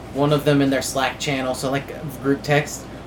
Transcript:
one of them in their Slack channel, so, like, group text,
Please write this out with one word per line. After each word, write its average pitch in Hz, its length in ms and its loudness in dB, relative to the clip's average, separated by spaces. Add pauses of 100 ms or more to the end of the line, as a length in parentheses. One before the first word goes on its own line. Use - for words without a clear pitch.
(140)
one 147 180 2
of 143 140 4
them 143 160 6
in 139 80 4
their 135 120 2
Slack 127 380 -2
channel, 131 340 -2
so, 135 160 -4
like, 139 140 -2 (400)
group 139 200 2
text, 147 380 0 (260)